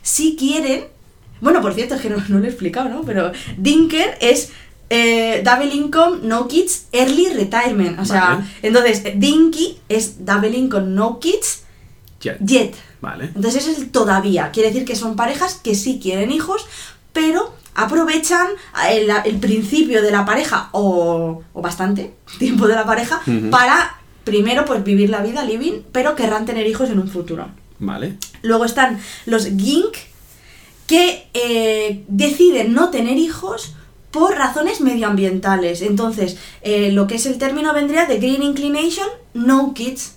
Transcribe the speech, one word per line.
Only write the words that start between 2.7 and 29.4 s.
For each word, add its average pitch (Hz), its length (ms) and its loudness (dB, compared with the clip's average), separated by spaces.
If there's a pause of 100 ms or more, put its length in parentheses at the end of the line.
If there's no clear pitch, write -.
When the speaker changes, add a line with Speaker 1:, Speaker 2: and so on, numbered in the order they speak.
Speaker 1:
¿no? 277 140 -8
Pero 180 300 -2 (260)
dinker 320 640 2
es, 240 300 2 (360)
eh, 226 560 2
double 277 300 2
income, 311 480 2
no 226 260 -2
kids, - 440 0
early 277 380 4
retirement. 202 680 0
O 196 80 -4
sea, 185 300 4
Speaker 2:
Vale. 196 80 -4 (180)
Speaker 1:
entonces, 220 400 4 (140)
dinky 311 600 4 (120)
es 214 360 -2
double 208 320 2
income, 208 300 0
no 214 320 0
kids, - 460 -2 (580)
Speaker 2:
Yet. - 220 -6
Speaker 1:
yet. 220 300 2 (260)
Speaker 2:
Vale. - 340 -8
Speaker 1:
Entonces, 226 320 -2
es 311 120 -2
el - 120 -8
todavía. 196 600 2
Quiere 220 160 2
decir 262 160 -2
que 240 100 -6
son 220 220 -6
parejas 285 380 -2
que 214 200 -2
sí 254 280 -2
quieren 190 280 -2
hijos, 320 360 -4 (480)
pero 320 400 0 (200)
aprovechan 320 720 2 (440)
el, 214 180 2 (160)
el 208 140 -2
principio 220 640 0
de 208 80 2
la 202 160 0
pareja, 214 460 -2
o, 170 680 0 (120)
o 170 80 -12
bastante 185 500 -4 (140)
<laughs> - 120 -20
tiempo 226 300 2
de 220 60 6
la 220 100 0
pareja, 233 420 -2
Speaker 2:
Ujú. 110 220 0
Speaker 1:
para 254 480 2 (280)
primero, 226 420 2
pues, 214 180 -2
vivir 202 240 4
la 208 140 0
vida 233 240 -4
living, 262 340 -4 (120)
pero 277 220 0
querrán 226 300 -2
tener 226 220 -2
hijos 226 240 -2
en 202 80 0
un 190 100 -2
futuro. 170 400 -8 (300)
Speaker 2:
Vale. 127 400 -8 (240)
Speaker 1:
Luego 226 240 2
están 247 320 0 (260)
los 220 220 0